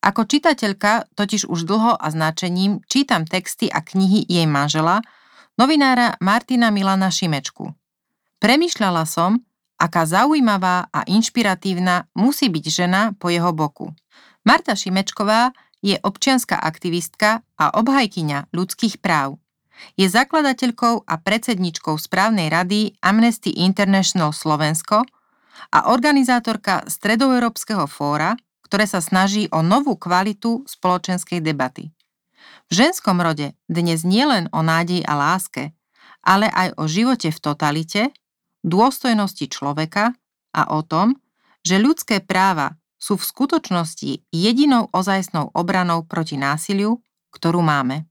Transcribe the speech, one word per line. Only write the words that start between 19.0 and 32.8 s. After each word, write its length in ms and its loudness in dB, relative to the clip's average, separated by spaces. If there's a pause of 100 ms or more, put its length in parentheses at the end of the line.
práv. 360 0 (600)
Je 120 2
zakladateľkou 960 0
a 120 -4
predsedničkou 800 -2
správnej 520 0
rady 520 0
Amnesty 520 2
International 800 2
Slovensko 720 0 (680)
a 200 4
organizátorka 920 0
Stredoeurópskeho 1040 0
fóra, 480 -2 (240)
ktoré 240 0
sa 180 -2
snaží 480 2
o 140 2
novú 320 2
kvalitu 680 -2
spoločenskej 800 -4
debaty. 480 -4 (800)
V 20 -4
ženskom 480 2